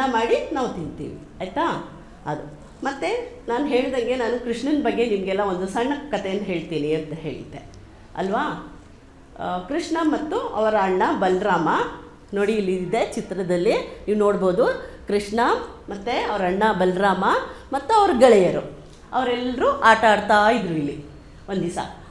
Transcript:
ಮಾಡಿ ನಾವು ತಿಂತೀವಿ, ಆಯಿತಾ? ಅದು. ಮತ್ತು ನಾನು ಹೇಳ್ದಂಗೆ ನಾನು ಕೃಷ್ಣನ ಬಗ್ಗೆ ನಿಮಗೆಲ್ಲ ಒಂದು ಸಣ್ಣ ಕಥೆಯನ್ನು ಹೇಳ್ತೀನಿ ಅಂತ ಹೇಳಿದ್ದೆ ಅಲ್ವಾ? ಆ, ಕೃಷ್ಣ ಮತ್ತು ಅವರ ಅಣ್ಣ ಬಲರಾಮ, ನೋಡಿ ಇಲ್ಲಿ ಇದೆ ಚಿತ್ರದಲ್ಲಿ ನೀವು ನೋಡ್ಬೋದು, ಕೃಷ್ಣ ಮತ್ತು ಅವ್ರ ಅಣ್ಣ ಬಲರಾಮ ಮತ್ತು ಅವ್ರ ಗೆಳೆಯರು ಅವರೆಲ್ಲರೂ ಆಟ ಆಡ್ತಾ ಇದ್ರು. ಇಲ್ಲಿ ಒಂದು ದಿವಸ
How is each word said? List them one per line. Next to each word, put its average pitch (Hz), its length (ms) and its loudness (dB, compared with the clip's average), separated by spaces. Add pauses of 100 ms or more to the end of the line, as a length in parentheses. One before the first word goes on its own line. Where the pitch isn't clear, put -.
ಮಾಡಿ 254 460 0
ನಾವು 254 140 -2
ತಿಂತೀವಿ, 160 520 -10 (200)
ಆಯಿತಾ? 240 500 -4 (360)
ಅದು. 151 340 -8 (240)
ಮತ್ತು 320 640 -4
ನಾನು 247 180 -2
ಹೇಳ್ದಂಗೆ 247 500 0
ನಾನು 240 280 -2
ಕೃಷ್ಣನ 254 400 -2
ಬಗ್ಗೆ 226 220 2
ನಿಮಗೆಲ್ಲ 196 340 0
ಒಂದು 190 280 -2
ಸಣ್ಣ 247 260 -2 (180)
ಕಥೆಯನ್ನು 196 320 -2
ಹೇಳ್ತೀನಿ 156 500 -2
ಅಂತ 156 200 -4
ಹೇಳಿದ್ದೆ - 560 -12 (480)
ಅಲ್ವಾ? 196 560 -4 (680)
ಆ, 180 180 -4
ಕೃಷ್ಣ 302 440 -4
ಮತ್ತು 302 380 0
ಅವರ 214 420 0
ಅಣ್ಣ 190 220 2 (160)
ಬಲರಾಮ, 185 500 2 (640)
ನೋಡಿ 202 200 2
ಇಲ್ಲಿ 190 220 0
ಇದೆ 185 380 -2
ಚಿತ್ರದಲ್ಲಿ 185 600 0
ನೀವು 214 460 -2
ನೋಡ್ಬೋದು, 196 460 4 (420)
ಕೃಷ್ಣ 202 320 0 (500)
ಮತ್ತು 240 420 -4
ಅವ್ರ 208 100 -2
ಅಣ್ಣ 185 300 2
ಬಲರಾಮ 185 520 2 (500)
ಮತ್ತು 277 200 -2
ಅವ್ರ 403 260 6
ಗೆಳೆಯರು 196 640 6 (280)
ಅವರೆಲ್ಲರೂ 247 560 0
ಆಟ 220 420 6
ಆಡ್ತಾ 208 400 4
ಇದ್ರು. 185 220 0
ಇಲ್ಲಿ 147 320 -4 (440)
ಒಂದು 190 120 -2
ದಿವಸ 170 160 -4 (340)